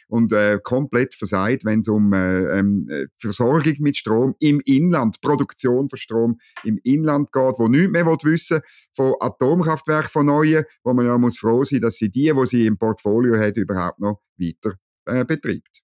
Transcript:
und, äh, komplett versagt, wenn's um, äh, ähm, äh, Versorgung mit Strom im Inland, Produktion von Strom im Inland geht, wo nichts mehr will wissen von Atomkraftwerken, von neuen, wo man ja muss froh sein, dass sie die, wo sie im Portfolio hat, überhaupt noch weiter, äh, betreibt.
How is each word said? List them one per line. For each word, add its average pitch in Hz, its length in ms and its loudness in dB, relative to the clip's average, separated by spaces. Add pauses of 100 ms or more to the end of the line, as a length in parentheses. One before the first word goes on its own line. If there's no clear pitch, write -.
und, 113 240 0
äh, 104 300 2
komplett 131 520 -2
versagt, 101 520 -2
wenn's 110 200 0
um, 104 280 2
äh, 92 440 0
ähm, 98 320 0
äh, 69 180 -8 (100)
Versorgung 135 600 0
mit 143 180 -2
Strom 117 400 0
im 147 260 2
Inland, 139 560 2
Produktion 135 720 0
von 131 80 -16
Strom 117 400 -2 (260)
im 110 180 -2
Inland 147 480 0
geht, 131 280 0
wo 113 100 2
nichts 160 240 4
mehr 170 140 2
will 160 160 2
wissen 156 400 -2 (320)
von 131 260 0
Atomkraftwerken, 156 920 -2
von 147 140 0
neuen, 151 400 2 (180)
wo 127 120 -2
man 123 100 2
ja 120 140 2
muss 120 180 2
froh 117 260 0
sein, 131 200 -2
dass 117 140 -2
sie 107 140 -2
die, 143 240 0
wo 131 120 2
sie 117 180 2
im 110 140 0
Portfolio 113 580 0
hat, 107 220 0
überhaupt 90 420 -4
noch 104 220 -6 (160)
weiter, 92 400 -6 (260)
äh, 123 220 -2
betreibt. - 580 -8